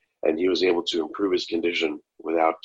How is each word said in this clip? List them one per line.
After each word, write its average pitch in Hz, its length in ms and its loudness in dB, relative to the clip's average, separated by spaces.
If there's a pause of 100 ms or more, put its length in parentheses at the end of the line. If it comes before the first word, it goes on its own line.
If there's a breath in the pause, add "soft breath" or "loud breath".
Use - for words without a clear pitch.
(220)
and 80 160 2
he 92 100 2
was 87 140 2
able 87 220 2
to 85 180 -2
improve 90 300 -2
his 87 120 0
condition 82 560 -2 (180)
without, 82 460 0